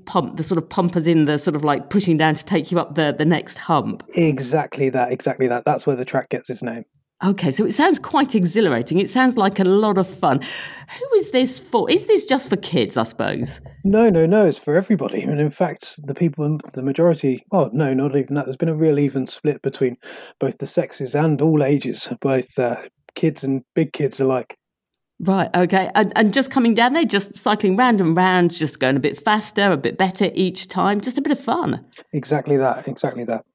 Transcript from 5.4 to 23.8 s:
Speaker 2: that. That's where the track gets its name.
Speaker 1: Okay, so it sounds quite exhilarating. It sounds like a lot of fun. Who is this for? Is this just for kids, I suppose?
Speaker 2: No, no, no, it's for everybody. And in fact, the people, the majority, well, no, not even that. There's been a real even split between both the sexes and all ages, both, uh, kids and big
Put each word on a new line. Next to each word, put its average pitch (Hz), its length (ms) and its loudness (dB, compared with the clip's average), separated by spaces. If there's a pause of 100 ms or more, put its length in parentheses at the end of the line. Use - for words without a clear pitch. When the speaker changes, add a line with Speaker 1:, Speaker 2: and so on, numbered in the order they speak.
Speaker 2:
that. 120 160 -2
That's 143 200 -2
where 139 120 0
the 127 80 -6
track 127 240 -4
gets - 200 -8
its 123 140 -10
name. 117 220 -8 (400)
Speaker 1:
Okay, 190 260 0
so 202 160 0
it - 60 -2
sounds 320 260 2
quite 262 380 0
exhilarating. 170 640 0
It - 100 -2
sounds 254 260 2
like 196 220 2
a 190 60 4
lot 196 340 4
of 185 80 2
fun. 143 340 0
Who - 760 -6
is - 160 0
this 254 260 0
for? - 320 -2
Is 359 160 2
this 427 180 4
just - 240 0
for 196 80 0
kids, 127 400 -2
I 117 60 2
suppose? - 580 -6 (220)
Speaker 2:
No, 220 260 4
no, 165 180 4
no, 202 200 4
it's 143 120 0
for 147 180 0
everybody. 151 460 0
And 147 180 -2
in 151 100 0
fact, - 560 -6
the 139 80 -6
people, 151 440 -2 (160)
the 131 80 -8
majority, 139 680 0
well, 156 220 2
no, 135 220 0
not 135 200 0
even 139 220 -2
that. 143 100 -4
There's 131 180 -10
been 165 40 2
a 156 80 -2
real 151 240 2
even 135 260 -2
split - 360 -4
between 131 340 -2 (420)
both - 200 -4
the 139 80 -8
sexes - 500 -4
and 147 260 2
all 151 220 4
ages, 135 440 0 (120)
both, 131 400 -2
uh, 120 160 0 (400)
kids - 260 -2
and 135 220 -2 (100)
big 160 180 0